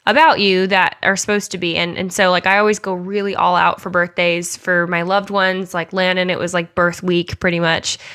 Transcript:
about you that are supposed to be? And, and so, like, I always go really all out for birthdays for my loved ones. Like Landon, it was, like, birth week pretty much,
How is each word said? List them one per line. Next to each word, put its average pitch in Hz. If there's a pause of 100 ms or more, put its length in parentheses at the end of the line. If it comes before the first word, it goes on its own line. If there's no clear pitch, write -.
about 269
you 190
that 185
are 190
supposed 208
to 185
be? 170
And, 170
and 180
so, 185
like, 180
I 196
always 214
go 190
really 196
all 180
out 175
for 190
birthdays 175
for 175
my 170
loved 196
ones. 190
Like 170
Landon, 185
it 170
was, 175
like, 170
birth 175
week 175
pretty 170
much, - (180)